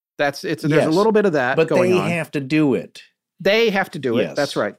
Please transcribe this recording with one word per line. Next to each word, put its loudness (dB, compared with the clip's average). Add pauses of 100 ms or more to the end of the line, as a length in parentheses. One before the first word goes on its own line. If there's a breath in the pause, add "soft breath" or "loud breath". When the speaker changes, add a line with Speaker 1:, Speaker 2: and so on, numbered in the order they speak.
(180)
Speaker 1:
That's, -2
it's, -6
there's 2
a 0
Speaker 2:
Yes. 0
Speaker 1:
little 2
bit 2
of 2
that 0
Speaker 2:
But 0
Speaker 1:
going 2
Speaker 2:
they 2
Speaker 1:
on. -2
Speaker 2:
have -4
to -4
do 2
it. -8 (380)
Speaker 1:
They 2
have -2
to -10
do -2
it. 2
Speaker 2:
Yes. -6
Speaker 1:
That's -2
right. -2